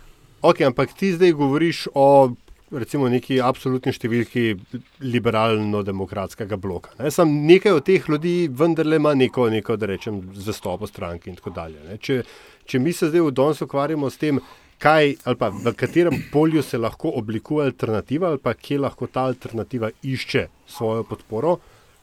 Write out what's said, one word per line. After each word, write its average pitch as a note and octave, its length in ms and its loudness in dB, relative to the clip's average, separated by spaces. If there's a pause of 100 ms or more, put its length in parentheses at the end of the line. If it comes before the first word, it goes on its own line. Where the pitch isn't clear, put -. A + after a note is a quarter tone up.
(440)
Okej, E3 240 4
ampak C3+ 260 -2
ti G3 180 -2
zdaj F3 220 4
govoriš C#3+ 560 0
o, C#3 460 6 (340)
recimo, C3+ 400 -2
neki B2+ 320 2
absolutni B2+ 500 -2
številki A#2 600 -2 (460)
liberalno-demokratskega G#2+ 1600 -2
bloka, F#2 380 -8
ne. C#3 160 -4
Samo D#3+ 220 4
nekaj E3 380 6
od D#3 120 2
teh F#3 220 2
ljudi E3+ 420 0
vendarle D#3 480 0
ima D3+ 200 2
neko, B2 340 2
neko, A2 260 -2
da G#2+ 120 -4
rečem, G2 340 -6 (100)
zvestobo G2 560 -8
stranki F2 420 -12
in F2+ 60 -14
tako - 160 -14
dalje, E2 300 -12
ne. F2 160 -14
Če, B2+ 240 -2 (400)
če - 180 -2
mi E3+ 140 0
se E3+ 160 -2
zdaj E3+ 120 4
v D#3 100 2
danes C#3 300 2
ukvarjamo C#3+ 480 -4
s - 80 -10
tem, D3 220 0 (420)
kaj D3+ 400 4
ali B2 140 -2
pa A#2 140 -2
v G2+ 240 -2
katerem D#3+ 540 0
polju D#3 360 2
se - 140 -6
lahko A2+ 340 -4
oblikuje B2 540 -4
alternativa B2 640 -2
ali D3 100 -2
pa A#2+ 140 -2
kje - 260 -6
lahko B2 280 -4
ta C3 200 -4
alternativa A2+ 640 -6 (100)
išče C3 460 -4 (180)
svojo A2+ 400 -4
podporo, A#2 540 -4 (440)